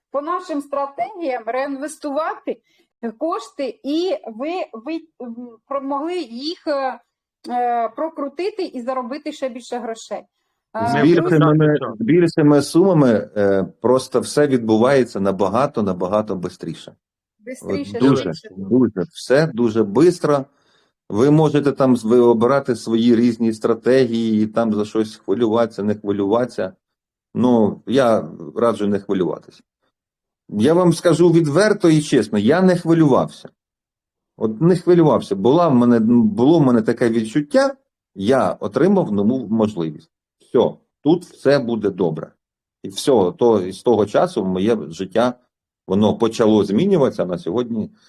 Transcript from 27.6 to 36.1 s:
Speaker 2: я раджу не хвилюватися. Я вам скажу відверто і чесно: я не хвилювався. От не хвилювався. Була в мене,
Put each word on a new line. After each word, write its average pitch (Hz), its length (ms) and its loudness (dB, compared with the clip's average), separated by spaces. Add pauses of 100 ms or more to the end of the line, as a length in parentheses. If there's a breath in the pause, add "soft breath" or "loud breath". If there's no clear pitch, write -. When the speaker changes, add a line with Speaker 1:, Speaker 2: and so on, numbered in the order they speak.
Speaker 2:
я 110 420 0 (260)
раджу 107 320 0
не 101 120 -2
хвилюватися. - 640 -6 (880)
Я 113 240 0
вам 175 200 4
скажу 170 380 4
відверто 170 580 2
і 156 120 4
чесно: 113 380 0
я 139 220 2
не 185 140 4
хвилювався. 160 720 0 (880)
От 110 240 -4
не 175 140 4
хвилювався. 160 600 2
Була 131 320 2
в 139 80 2
мене, 120 240 4 (240)